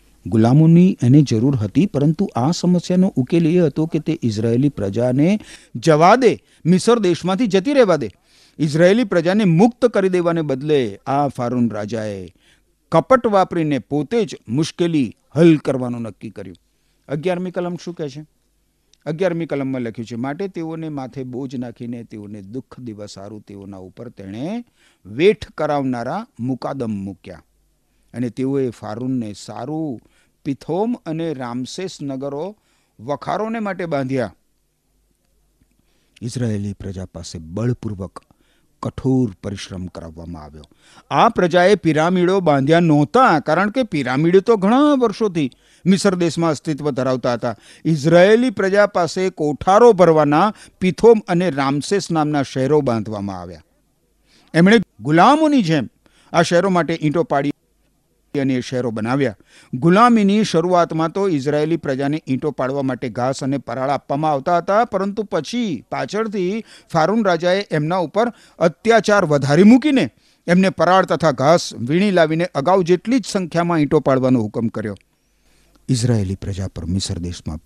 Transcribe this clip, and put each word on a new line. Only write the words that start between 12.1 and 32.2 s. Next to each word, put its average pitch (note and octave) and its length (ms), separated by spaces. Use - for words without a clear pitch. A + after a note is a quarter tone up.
કપટ A#3+ 360
વાપરીને F3 520
પોતે D3 460
જ C3 100
મુશ્કેલી D3+ 680
હલ D#3+ 220
કરવાનું B2 440
નક્કી A2+ 280
કર્યું. G2 280
અગિયારમી F3 440
કલમ F3+ 240
શું E3+ 180
કહે D#3 160
છે? D3 160
અગિયારમી E3 400
કલમમાં C3+ 360
લખ્યું A2+ 240
છે, A#2 100
"માટે C#3+ 320
તેઓને D#3+ 420
માથે C3+ 340
બોજ B2+ 320
નાખીને A#2+ 480
તેઓને G#2+ 380
દુઃખ A#2 380
દિવસ G#2+ 300
સારું G#2 320
તેઓના G2 360
ઉપર F#2 320
તેણે B2 560
વેઠ D3 440
કરાવનારા C#3+ 800
મુકાદમ B2+ 520
મૂક્યા. G2 520
અને A#2+ 160
તેઓએ C3 400
ફારૂનને A2 640
સારું, B2+ 680
પિથોમ F3 480
અને D#3+ 280
રામસેસ B2+ 680
નગરો C#3+ 560